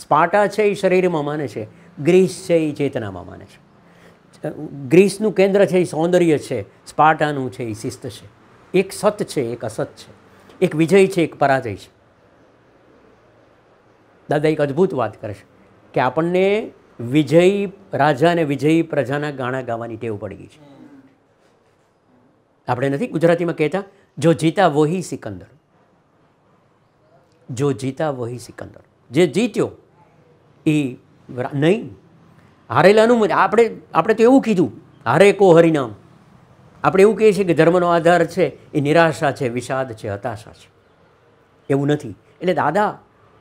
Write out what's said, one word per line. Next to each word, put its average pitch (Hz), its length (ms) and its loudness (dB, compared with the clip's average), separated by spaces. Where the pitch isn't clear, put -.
સ્પાર્ટા 175 460 2
છે 202 160 -2
એ 208 120 0
શરીરમાં 180 500 0
માને 147 240 -6
છે, 107 180 -10
ગ્રીસ 180 460 2
છે 170 40 4
એ 156 180 0
ચેતનામાં 110 540 -6
માને 90 180 -20
છે. - 240 -20
ગ્રીસનું 190 460 4
કેન્દ્ર 196 320 2
છે 170 120 0
એ 180 60 2
સૌંદર્ય 170 540 0
છે, 120 240 -8
સ્પાર્ટાનું 151 920 -2
છે 127 120 -12
એ 110 80 -8
શિસ્ત 120 360 -10
છે. - 300 -18
એક 190 140 -2
સત 208 300 -2
છે, 156 200 -6
એક 120 220 -8
અસત 127 220 -8
છે, - 260 -20
એક 156 120 -2
વિજય 170 300 4
છે, 185 160 -2
એક - 160 -4
પરાજય 131 380 0
છે. - 220 -20
દાદા 151 200 0
એક 156 120 0
અદ્ભુત 160 340 0
વાત 113 260 -6
કરે 104 140 -10
છે - 100 -18
કે 147 60 -2
આપણને 180 720 0
વિજયી 165 720 2
રાજા 147 380 2
અને 170 140 0
વિજયી 147 380 0
પ્રજાના 147 480 -4
ગાણા 131 300 -6
ગાવાની 117 360 -8
ટેવ 110 200 -8
પડી 98 200 -12
ગઈ - 100 -20
છે. - 420 -20
આપણે 127 200 -2
નથી 143 180 -4
ગુજરાતીમાં 170 500 0
કહેતા, 156 260 -2
"જો 160 140 2
જીતા 160 340 2
વહી 156 360 0
સિકંદર, 107 440 -14
જો 139 220 -2
જીતા 135 380 -6
વહી 123 280 -8
સિકંદર." - 420 -18
જે 156 160 2
જીત્યો 165 440 -2
એ 147 280 0
રા-, 123 180 -6
નહીં, 160 360 0
હારેલાનું 214 480 4
મત-, 196 140 0
આપણે, 190 440 2
આપણે 180 200 0
તો - 80 0
એવું 254 200 6
કીધું, 175 300 0
"હારે 180 260 6
કો 196 240 4
હરિનામ." 156 380 2
આપણે 185 180 2
એવું 208 140 4
કહીએ 214 160 4
છીએ 190 120 -2
કે 170 100 0
ધર્મનો 170 320 4
આધાર 170 380 2
છે 165 480 -4
એ 151 80 -2
નિરાશા 151 520 2
છે, 123 160 -6
વિષાદ 123 440 -6
છે, 107 160 -12
હતાશા 104 440 -10
છે, - 180 -20
એવું 139 160 0
નથી. 143 280 -4
એટલે 175 140 -2
દાદા 156 440 -2